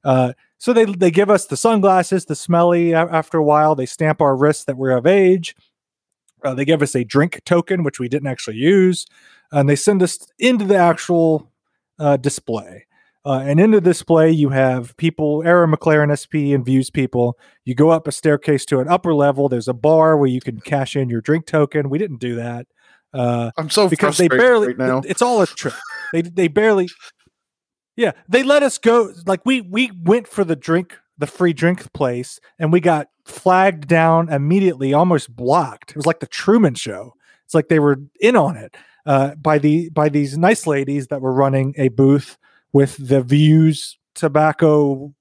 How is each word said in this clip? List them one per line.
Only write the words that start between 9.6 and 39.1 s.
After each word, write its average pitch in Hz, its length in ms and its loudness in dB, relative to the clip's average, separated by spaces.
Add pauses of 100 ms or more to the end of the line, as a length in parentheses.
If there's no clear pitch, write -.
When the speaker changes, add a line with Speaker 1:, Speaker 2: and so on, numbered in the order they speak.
Speaker 1:
they 143 80 2
send 196 260 0
us - 160 -2 (200)
into 233 280 0
the 202 100 2
actual, 165 760 0 (480)
uh, 147 200 2
display. 107 680 -8 (400)
Uh, 135 200 -2
and 147 120 2
in 214 120 4
the 208 100 4
display, 165 500 2
you 147 200 2
have 127 480 -2
people, 156 480 -2
Aaron 170 260 4
McLaren 151 400 0
S - 140 -6
P 147 260 -2
and 135 120 0
Views 131 260 0
people. 123 480 -4 (260)
You 127 100 -8
go 147 140 2
up 160 180 2
a 147 60 -6
staircase 147 540 -2
to 131 140 0
an 127 80 -6
upper 175 260 0
level. 143 340 0
There's 123 200 -4
a 123 40 -4
bar 160 460 2
where 139 100 2
you 127 140 -2
can 113 180 -10
cash 139 360 -4
in 131 120 -2
your 117 140 -4
drink 160 240 -2
token. 147 420 -2
We 139 100 -4
didn't 170 220 -8
do 123 140 -6
that. 120 320 -10 (480)
Uh, 120 420 -2
Speaker 2:
I'm 156 140 -8
so 202 180 2
Speaker 1:
because 156 300 0
they 175 100 2
Speaker 2:
frustrated 131 180 2
Speaker 1:
barely, 226 220 2
Speaker 2:
right 127 100 -8
now. 127 200 0
Speaker 1:
it, 131 80 -6
it's - 160 -4
all 240 180 0
a 175 60 2
trick. - 260 -10 (400)
They, 165 80 -2
they 170 280 -2
barely, 196 420 0 (1040)
yeah, 226 160 -2 (160)
they 247 140 2
let 285 200 2
us 277 140 -2
go. 226 360 2 (120)
Like, 190 220 -4
we, 254 160 -2
we 208 280 -4 (120)
went 214 240 0
for 202 180 -4
the 160 120 -4
drink, 165 420 -4 (180)
the 147 120 -8
free 175 240 0
drink 170 400 -2
place, 127 480 -6 (180)
and 160 140 0
we 175 80 4
got 156 280 0 (160)
flagged 185 640 0
down 165 440 2
immediately, 143 600 0
almost 151 420 0
blocked. 131 580 -2
It - 40 -14
was 147 100 -4
like 165 140 -2
the - 60 -12
Truman 208 480 0
Show. 107 400 -12 (300)
It's - 100 -14
like 156 140 0
they 160 100 2
were 143 220 2 (200)
in 240 160 2
on 156 200 0
it, 107 180 -18 (320)
uh, 139 300 0